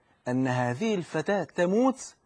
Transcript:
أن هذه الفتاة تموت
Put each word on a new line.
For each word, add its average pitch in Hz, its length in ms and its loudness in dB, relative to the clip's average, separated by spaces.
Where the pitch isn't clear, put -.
أن 131 180 0
هذه 127 480 0
الفتاة 175 500 -2
تموت 202 680 0